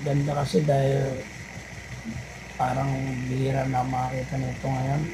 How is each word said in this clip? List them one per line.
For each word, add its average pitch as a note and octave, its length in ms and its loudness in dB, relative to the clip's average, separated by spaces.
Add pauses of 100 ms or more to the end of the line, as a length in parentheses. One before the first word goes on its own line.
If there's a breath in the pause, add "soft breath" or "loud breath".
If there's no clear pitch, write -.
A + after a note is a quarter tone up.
Ganda C#3+ 380 2
kasi E3+ 180 4
dahil C3+ 560 4 (1400)
parang C3+ 320 2 (320)
bihira C3+ 480 2
na B2+ 80 2
makita C3 560 0
nito C3 320 -2
ngayon. C3+ 340 2 (120)